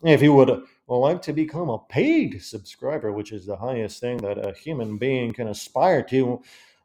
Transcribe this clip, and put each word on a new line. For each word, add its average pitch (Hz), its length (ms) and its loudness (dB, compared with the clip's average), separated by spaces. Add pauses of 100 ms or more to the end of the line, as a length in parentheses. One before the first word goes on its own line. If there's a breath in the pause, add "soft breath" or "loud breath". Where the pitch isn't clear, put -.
if 151 180 6
you 147 120 8
would 127 300 6 (240 loud breath)
like 135 360 0
to 151 100 -6
become 156 360 -4
a 110 100 -4
paid 196 640 0
subscriber, 113 680 -8
which 104 200 -8
is 98 140 -14
the 101 100 -8
highest 113 460 -6
thing 123 160 -6
that 101 200 -4
a 101 160 -6
human 113 440 -8
being 123 340 -2
can 113 160 -8
aspire 131 560 0
to 123 400 -2 (420 soft breath)